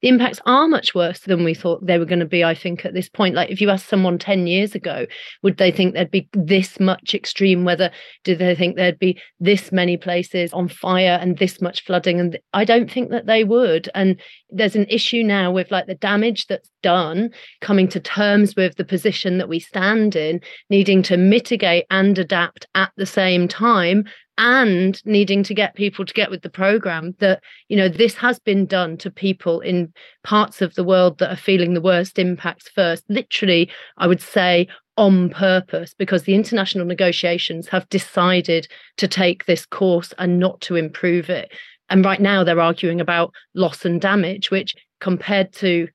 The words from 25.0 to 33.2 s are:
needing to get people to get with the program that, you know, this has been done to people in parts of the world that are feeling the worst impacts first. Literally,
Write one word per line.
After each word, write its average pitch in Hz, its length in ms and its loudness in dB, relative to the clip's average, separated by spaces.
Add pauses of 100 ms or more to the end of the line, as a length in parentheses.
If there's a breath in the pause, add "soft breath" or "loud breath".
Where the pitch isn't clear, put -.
needing 202 380 2
to 196 100 -4
get 202 220 -2
people 196 320 -4
to - 80 -16
get 202 160 0
with 185 100 -10
the - 80 -12
program 185 720 -2
that, 190 240 2 (260 loud breath)
you 214 80 0
know, 190 120 4
this 185 260 2
has 240 240 0
been 196 260 0
done 180 320 -2
to 190 140 -12
people 185 500 -4
in 175 320 -4 (320 loud breath)
parts 208 380 0
of 175 120 -4
the 190 80 -4
world 180 360 2
that 180 120 -2
are 185 60 -8
feeling 180 380 0
the 165 80 -2
worst 180 360 0
impacts 180 520 -4
first. 170 400 -2
Literally, 185 600 0 (280 loud breath)